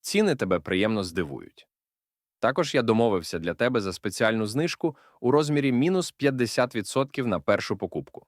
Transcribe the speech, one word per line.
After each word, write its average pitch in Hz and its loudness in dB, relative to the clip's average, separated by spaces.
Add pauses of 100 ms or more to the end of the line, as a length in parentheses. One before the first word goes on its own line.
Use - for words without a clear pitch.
Ціни 196 2
тебе 92 0
приємно 101 0
здивують. 78 -8 (720)
Також 139 0
я 131 4
домовився 110 2
для 85 -2
тебе 120 0
за 95 -4
спеціальну 110 0
знижку 151 -4 (240)
у 120 2
розмірі 147 2
мінус 170 0
п'ятдесят 127 0
відсотків 131 -4
на 92 0
першу 101 0
покупку. - -8